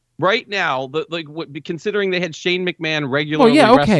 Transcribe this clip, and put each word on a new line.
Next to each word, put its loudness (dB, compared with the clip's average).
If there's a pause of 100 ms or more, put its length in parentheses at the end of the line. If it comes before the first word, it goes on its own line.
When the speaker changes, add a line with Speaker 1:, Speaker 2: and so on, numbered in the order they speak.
(180)
Speaker 1:
Right -2
now, -2
the, -6
like, -8
what, -12
considering -4
they -2
had -6
Shane -2
McMahon -4
regularly 2
Speaker 2:
Well, 4
yeah, 6
Speaker 1:
wrestling, 4